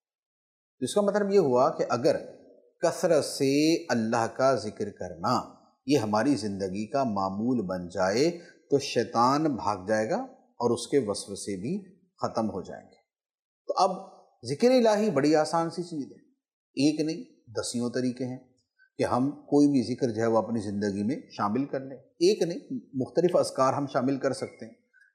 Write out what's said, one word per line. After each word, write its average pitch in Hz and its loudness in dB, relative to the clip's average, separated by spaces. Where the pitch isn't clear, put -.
تو - -8
اس 131 -4
کا 208 2
مطلب 202 0
یہ 202 6
ہوا 139 4
کہ - -4
اگر 127 2
کثرت 165 2
سے 147 2
اللہ 117 0
کا 131 4
ذکر 104 -2
کرنا 92 0
یہ 139 4
ہماری 113 2
زندگی 98 -4
کا 139 -2
معمول 104 0
بن 90 -6
جائے 101 0
تو 139 4
شیطان 127 2
بھاگ 98 -2
جائے 110 0
گا 240 -4
اور - -4
اس - -2
کے 147 2
وسوسے 101 -6
بھی 110 -8
ختم 113 -4
ہو 90 -8
جائیں 80 -16
گے۔ - -20
تو - -4
اب 190 2
ذکر 143 2
الہی 220 4
بڑی 147 2
آسان 165 0
سی 175 -8
چیز 147 -10
ہے، - -20
ایک 151 2
نہیں، 160 -8
دسیوں 117 -4
طریقے 127 -4
ہیں 127 -8
کہ 135 0
ہم 123 0
کوئی 143 4
بھی 127 0
ذکر 123 -2
جو 107 -2
ہے 113 2
وہ 113 4
اپنی 113 -2
زندگی 101 -2
میں 120 -2
شامل 110 -2
کر 143 -8
لیں۔ 135 -14
ایک 202 0
نہیں، 170 -4
مختلف 165 0
اذکار 131 2
ہم 139 -2
شامل 135 0
کر 131 -2
سکتے 117 -10
ہیں۔ - -20